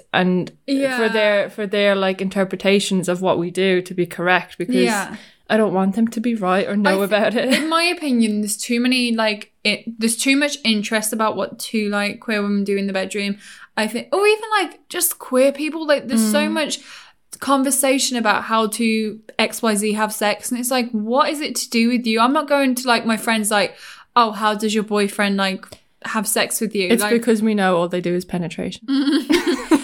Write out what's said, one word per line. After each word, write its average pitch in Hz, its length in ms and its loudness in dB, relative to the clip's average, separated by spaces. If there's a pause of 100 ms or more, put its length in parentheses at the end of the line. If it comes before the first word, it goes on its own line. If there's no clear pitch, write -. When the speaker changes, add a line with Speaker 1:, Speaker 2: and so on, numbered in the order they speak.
(120)
Speaker 1:
and 180 380 2 (160)
Speaker 2:
Yeah. 269 300 0
Speaker 1:
for 226 160 2
their, 208 380 2
for 214 180 -6
their, 202 260 2
like, 190 260 0
interpretations 190 880 0
of 180 140 0
what 185 160 2
we 175 140 -2
do 185 300 2
to 185 120 -10
be 180 120 0
correct, 175 520 -2
because 208 160 -4
Speaker 2:
Yeah. 233 400 2 (340)
Speaker 1:
I 220 80 2
don't 214 180 2
want 190 220 2
them 226 120 2
to 226 120 -6
be 233 140 -2
right 185 340 0
or 202 80 -2
know 202 140 2 (120)
Speaker 2:
I 202 40 0
th-, - 20 -4
Speaker 1:
about 208 260 2
it. 247 200 2
Speaker 2:
in 294 140 0
my 320 160 2
opinion, 247 560 0
there's 208 160 -4
too 240 240 -2
many, 247 320 2
like, 214 400 -2 (120)
it, 208 200 0 (140)
there's 226 180 0
too 269 200 2
much 285 280 0
interest 214 480 0
about 220 240 -2
what - 220 -6
two, 214 300 -4
like, 202 320 -4
queer 214 220 -2
women 202 220 0
do 202 120 0
in 196 120 -2
the 196 40 -6
bedroom. 202 440 -4 (400)
I 214 100 0
think, 233 260 -6
or 392 140 2
even, 427 180 2 (160)
like, - 280 -8
just 349 300 -4
queer 254 340 2
people, 302 340 -6
like, 277 220 2
there's 220 220 2
so 294 160 2
Speaker 1:
Mm. 311 60 -2
Speaker 2:
much 320 280 -2 (580)
conversation 269 800 2
about 214 280 2
how 226 220 2
to 220 520 -2 (200)
X 220 240 -2
Y 220 120 2
Z 214 200 -2
have 214 180 -2
sex, 208 380 -2
and 240 100 -4
it's 247 100 -4
like, 247 200 0
what 233 400 0
is 302 100 -4
it 247 160 -4
to - 140 -6
do 233 180 2
with 240 180 0
you? 220 140 2
I'm 247 120 4
not 294 160 0
going 277 280 2
to, 254 100 -6
like, 233 200 2
my 226 100 2
friends, 220 340 -2
like, 202 240 0 (400)
"Oh, 226 180 4
how 214 220 0
does 208 200 -2
your 214 100 0
boyfriend, 202 520 0
like, 190 280 -2 (400)
have 220 220 -4
sex - 340 -2
with 214 140 -4
you?" 190 160 0
Speaker 1:
It's 226 120 4
Speaker 2:
Like 208 100 0
Speaker 1:
because 233 300 2
we 220 120 2
know 190 220 2
all 170 120 2
they 180 120 -2
do 175 140 -2
is 180 100 -2
penetration. 180 640 -6
Speaker 2:
<laughs> 269 400 0 (580)